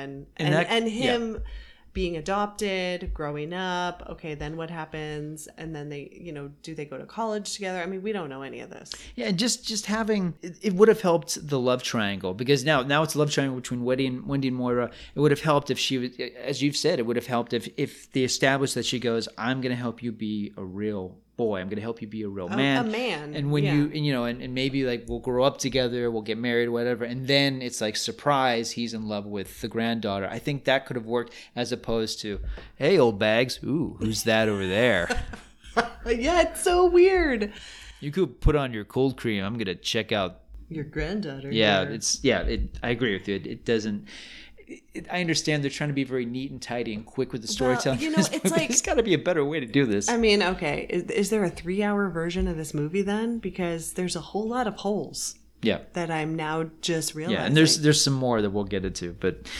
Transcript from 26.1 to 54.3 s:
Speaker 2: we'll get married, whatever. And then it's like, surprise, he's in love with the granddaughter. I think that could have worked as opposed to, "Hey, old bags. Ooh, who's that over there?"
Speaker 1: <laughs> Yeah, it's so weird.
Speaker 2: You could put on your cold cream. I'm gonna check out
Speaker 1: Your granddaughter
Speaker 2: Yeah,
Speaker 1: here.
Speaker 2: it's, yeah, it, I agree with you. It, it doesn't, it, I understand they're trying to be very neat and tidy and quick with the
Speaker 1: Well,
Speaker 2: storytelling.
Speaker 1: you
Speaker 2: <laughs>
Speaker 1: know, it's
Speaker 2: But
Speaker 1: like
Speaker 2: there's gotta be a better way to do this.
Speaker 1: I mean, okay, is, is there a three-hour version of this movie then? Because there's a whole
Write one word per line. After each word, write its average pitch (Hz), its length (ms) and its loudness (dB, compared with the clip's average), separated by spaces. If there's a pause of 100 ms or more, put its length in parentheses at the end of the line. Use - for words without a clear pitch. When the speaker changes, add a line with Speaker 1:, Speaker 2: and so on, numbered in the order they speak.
Speaker 2:
we'll 113 100 -2
get 107 160 -4
married, 120 320 2
whatever. 120 360 0
And 127 220 -6
then 139 340 4
it's 123 200 -6
like, 107 140 0
surprise, 120 760 0
he's 117 220 -4
in 107 140 -6
love 104 180 -4
with 101 360 -8
the 120 60 -6
granddaughter. 107 640 -2
I 120 100 -6
think 139 260 -4
that 135 200 4
could 127 100 -6
have 113 100 -4
worked 120 280 -2 (220)
as 120 160 -2
opposed 113 500 -2
to, 104 180 -6 (360)
"Hey, 170 240 4
old 113 200 6
bags. 113 440 4
Ooh, 127 360 -2
who's 110 240 -2
that 110 240 4
over 101 200 0
there?" 98 420 4 (640)
Speaker 1:
<laughs> 233 140 2 (160)
Yeah, 254 360 2
it's 339 200 0
so 359 240 6
weird. 349 640 6 (480)
Speaker 2:
You 147 120 -6
could 156 300 0
put 151 140 8
on 135 180 2
your 107 120 -4
cold 131 320 2
cream. 104 260 0
I'm 107 140 -2
gonna 95 180 -2
check - 360 -2
out 95 300 0 (280)
Speaker 1:
Your 160 140 -8
granddaughter 151 680 -6
Speaker 2:
Yeah, 104 340 4
Speaker 1:
here. 92 80 -6
Speaker 2:
it's, - 300 -2
yeah, 110 180 4
it, 113 420 -2
I 117 60 -2
agree 117 280 0
with - 100 -8
you. 101 80 -2
It, 85 120 -8
it - 180 -10
doesn't, 107 420 -2 (600)
it, - 440 -14
I 180 100 -2
understand 151 420 0
they're 135 80 0
trying 147 180 -4
to 143 60 -2
be 139 80 0
very 123 220 -2
neat 131 260 -6
and 131 100 -12
tidy 120 320 -4
and 107 120 -8
quick 131 260 -4
with 120 100 -6
the 110 60 -12
Speaker 1:
Well, - 60 -4 (220)
Speaker 2:
storytelling. 127 260 0
Speaker 1:
you 320 80 -2
Speaker 2:
<laughs> 311 60 0
Speaker 1:
know, - 40 6
it's - 100 4
Speaker 2:
But - 220 0
Speaker 1:
like 330 160 2
Speaker 2:
there's 240 140 2
gotta 330 220 0
be 202 100 4
a 156 60 4
better 170 260 0
way 151 160 -2
to 127 40 -4
do 131 200 4
this. 104 240 2
Speaker 1:
I 240 80 2
mean, 208 260 6
okay, 165 460 -2
is, 180 140 0
is - 260 0
there 214 140 2
a 170 60 2
three-hour 202 600 0
version 170 380 -2
of 170 100 -2
this 156 160 -6
movie 151 280 0
then? 220 380 0
Because 170 540 -4
there's 180 220 -2
a 165 60 -4
whole 208 260 -4